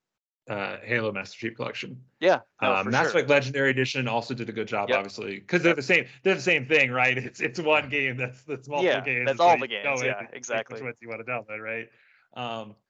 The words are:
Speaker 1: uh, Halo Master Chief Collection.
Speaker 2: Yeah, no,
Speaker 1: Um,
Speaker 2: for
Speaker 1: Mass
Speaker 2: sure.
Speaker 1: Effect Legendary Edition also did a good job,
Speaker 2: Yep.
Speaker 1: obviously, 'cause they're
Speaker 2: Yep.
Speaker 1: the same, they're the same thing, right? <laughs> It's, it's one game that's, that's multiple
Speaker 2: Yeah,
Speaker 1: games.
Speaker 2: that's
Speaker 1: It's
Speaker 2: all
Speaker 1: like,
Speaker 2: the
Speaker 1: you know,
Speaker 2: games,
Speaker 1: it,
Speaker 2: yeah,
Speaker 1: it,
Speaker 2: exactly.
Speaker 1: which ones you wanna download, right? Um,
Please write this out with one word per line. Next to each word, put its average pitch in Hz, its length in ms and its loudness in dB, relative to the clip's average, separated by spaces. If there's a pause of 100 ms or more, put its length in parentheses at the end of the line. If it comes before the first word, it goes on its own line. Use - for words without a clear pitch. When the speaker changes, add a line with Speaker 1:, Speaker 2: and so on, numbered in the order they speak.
(480)
Speaker 1:
uh, 101 320 -6
Halo 110 320 -2
Master 98 260 -10
Chief 117 180 -8
Collection. 120 480 -10 (160)
Speaker 2:
Yeah, 160 200 4 (220)
no, 95 140 4
Speaker 1:
Um, - 20 4
Speaker 2:
for 98 120 0
Speaker 1:
Mass 143 200 4
Speaker 2:
sure. - 0 -
Speaker 1:
Effect 139 200 2
Legendary 139 400 4
Edition 131 380 0
also 117 260 -2
did 110 140 -6
a 113 40 -8
good 104 160 -4
job, 101 200 -2
Speaker 2:
Yep. 120 40 2
Speaker 1:
obviously, 101 500 -4
'cause 175 200 -2
they're 170 120 6
Speaker 2:
Yep. - 20 0
Speaker 1:
the 147 60 -6
same, 151 240 4 (180)
they're 190 120 4
the 151 60 -8
same 147 240 2
thing, 135 260 4
right? 127 260 2
<laughs> 117 140 -8
It's, - 80 -18
it's 147 200 -4
one 151 300 2
game 135 260 -2
that's, 127 280 -8
that's 131 240 -10
multiple 147 320 2
Speaker 2:
Yeah, - 20 -10
Speaker 1:
games. 127 300 0
Speaker 2:
that's - 80 -2
Speaker 1:
It's 170 60 8
Speaker 2:
all 170 120 8
Speaker 1:
like, - 0 -
Speaker 2:
the 127 100 -4 (140)
Speaker 1:
you 143 80 -2
know, 135 100 0
Speaker 2:
games, - 20 -2
Speaker 1:
it, 127 160 -2
Speaker 2:
yeah, 98 120 -12
Speaker 1:
it, - 20 -18
Speaker 2:
exactly. 117 360 -4
Speaker 1:
which 113 140 -10
ones 120 180 -8
you 117 80 -16
wanna 113 160 -10
download, 107 380 -8
right? 113 280 -8 (440)
Um, 117 420 -8 (140)